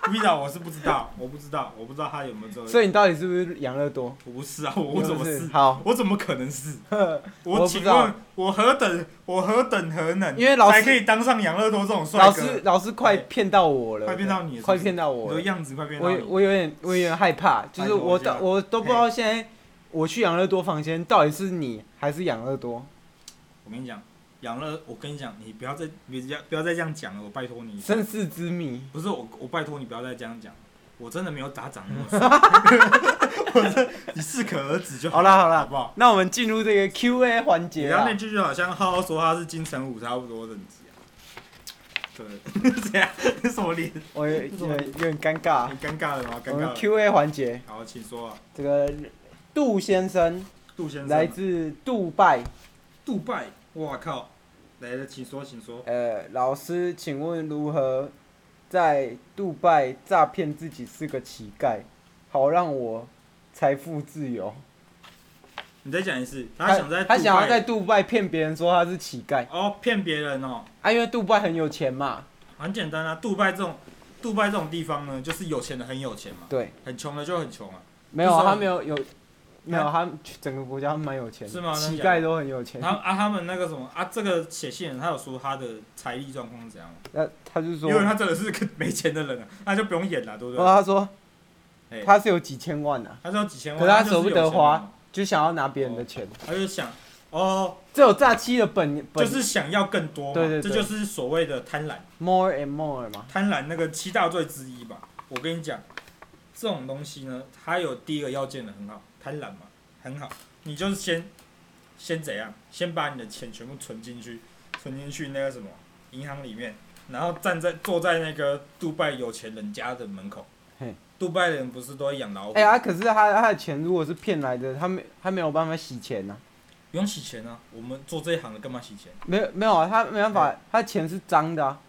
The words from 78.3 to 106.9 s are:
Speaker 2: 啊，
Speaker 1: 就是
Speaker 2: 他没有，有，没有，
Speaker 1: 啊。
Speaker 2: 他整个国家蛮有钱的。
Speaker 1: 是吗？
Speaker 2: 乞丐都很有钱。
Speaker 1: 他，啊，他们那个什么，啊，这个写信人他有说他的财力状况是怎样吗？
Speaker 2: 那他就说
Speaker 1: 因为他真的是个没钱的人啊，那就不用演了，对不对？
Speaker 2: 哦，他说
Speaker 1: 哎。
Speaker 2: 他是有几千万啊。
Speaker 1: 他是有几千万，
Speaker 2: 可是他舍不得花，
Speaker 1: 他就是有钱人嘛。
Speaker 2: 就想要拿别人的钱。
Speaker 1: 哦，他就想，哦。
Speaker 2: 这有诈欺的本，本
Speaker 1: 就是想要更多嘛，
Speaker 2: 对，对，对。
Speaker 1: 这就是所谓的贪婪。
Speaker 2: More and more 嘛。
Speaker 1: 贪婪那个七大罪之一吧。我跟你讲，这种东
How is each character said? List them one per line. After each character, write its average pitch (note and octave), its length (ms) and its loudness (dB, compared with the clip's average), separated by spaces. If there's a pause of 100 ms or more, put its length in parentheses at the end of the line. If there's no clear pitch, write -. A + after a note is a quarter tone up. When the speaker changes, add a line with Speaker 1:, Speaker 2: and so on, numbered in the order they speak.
Speaker 2:
啊， E3 60 6
Speaker 1:
就 E3 40 6
是 F#3+ 60 8
Speaker 2:
他 G3 60 6
没 G#3 100 -2
有， F3+ 160 0
有， - 140 -4 (680)
没 E3+ 140 -2
有， D#3 60 2
Speaker 1:
啊。 D3 80 0
Speaker 2:
他 E3+ 180 0 (320)
整 C3+ 140 -6
个 C3+ 80 -8
国 C3+ 180 -8
家 D3 160 -2
蛮 D3 180 -6
有 A#2+ 140 -8
钱 G#2+ 180 -16
的。 G#2+ 60 -14
Speaker 1:
是 F3+ 80 -10
吗？ E3 140 -4
Speaker 2:
乞 D#3 240 -4
丐 F3 200 4
都 D#3+ 180 0
很 C#3+ 100 -4
有 B2+ 160 -6
钱。 B2 180 -10
Speaker 1:
他， D#3+ 80 -2
啊， F#3+ 260 0
他 G#3 140 0
们 F#3 160 -4
那 F#3 100 -6
个 F3+ 120 -4
什 D#3+ 60 -8
么， B2+ 200 -10
啊， F3 120 -4
这 G#3 180 -8
个 E3 260 -2
写 - 220 -10
信 - 160 -10
人 B2+ 120 -10
他 D#3 100 -4
有 D3 80 -4
说 C3 200 -12
他 C3+ 200 -6
的 C3 100 -10 (280)
财 B2 200 -10
力 C#3 160 -12
状 B2 180 -12
况 A#2 140 -18
是 A2+ 80 -18
怎 F2+ 100 -20
样 E2+ 80 -18
吗？ E2 60 -20 (160)
Speaker 2:
那 D#3 160 -2 (160)
他 - 180 -4
就 E3 160 -4
说 D3+ 140 0
Speaker 1:
因 D3+ 40 4
为 G#3 80 6
他 G#3 120 2
真 G3+ 120 -2
的 E3+ 60 0
是 G3+ 180 -4
个 - 160 -4 (100)
没 D#3 120 -2
钱 - 240 -2
的 D#3 100 -4
人 C3+ 160 -6
啊， A2 60 -16 (200)
那 G3 100 0
就 G#3+ 80 0
不 G3 100 -4
用 F3 160 -2
演 C#3 160 -4
了， G#2+ 100 -12
对 A#2+ 140 -10
不 B2 60 -8
对？ F3+ 100 4
Speaker 2:
哦， - 20 8
他 G3 140 10
说 G3 260 2 (840)
Speaker 1:
哎。 A2 120 -10
Speaker 2:
他 G3+ 140 8
是 G#3 120 4
有 F3 100 4
几 C3+ 180 -10
千 D3 240 -6
万 C#3 240 -2
啊。 - 160 -18
Speaker 1:
他 F3 80 -8
是 G#3 80 -2
有 G#3 80 0
几 C#3 140 -12
千 D3 160 -10
万， D#3+ 40 -8
Speaker 2:
可 E3+ 60 4
是 F#3+ 60 8
他 G#3+ 120 8
舍 G3 180 4
不 F#3 100 2
得 E3 180 4
花， - 20 0
Speaker 1:
他 - 0 -
就 D#3+ 40 -2
是 - 0 -
有 - 0 -
钱 D#3+ 80 6 (100)
人 - 80 0
嘛。 - 100 -16 (240)
Speaker 2:
就 G3 80 -2
想 E3 220 2
要 E3+ 80 2
拿 C#3 160 -2
别 C3+ 140 -2
人 B2 120 -4
的 A#2+ 80 -8
钱。 A#2 220 -10
Speaker 1:
哦， - 20 -16 (180)
他 D#3+ 80 -6
就 F#3+ 140 -2
想， C#3+ 240 -8 (380)
哦。 F#3+ 480 0 (160)
Speaker 2:
这 C#4+ 80 6
有 A#3+ 100 10
诈 B3 240 6
欺 B3 220 0
的 A3 100 4
本， D3+ 460 -2
本 D#3 120 4
Speaker 1:
就 G#3 60 -2
是 C4 100 0
想 E3 300 -2
要 G3 140 2
更 F3 240 -2
多 C#3+ 180 -8
嘛， C#3 60 -6
Speaker 2:
对， E3 160 2
对， D#3 120 0
对。 G3+ 80 -4
Speaker 1:
这 G#3+ 60 0
就 G#3+ 80 2
是 G#3 220 -4
所 C3+ 240 -6
谓 E3 160 2
的 C3+ 160 -6
贪 D3+ 260 -6
婪。 C3 60 -8 (240)
Speaker 2:
More F#3 360 2
and C#3+ 140 -4
more C#3+ 440 -6
嘛。 G#2 200 -16
Speaker 1:
贪 G3 180 0
婪 C#3+ 180 -2
那 E3 100 -6
个 D#3+ 120 -2
七 F3+ 220 -8
大 F#3 160 2
罪 E3+ 160 -2
之 C3+ 260 -10
一 B2 140 -16
吧。 A2 140 -16 (320)
我 B2+ 100 -8
跟 E3 180 -6
你 D#3+ 60 -10
讲， C#3+ 160 -8 (720)
这 - 140 -8
种 D3+ 180 -6
东 C3+ 160 -10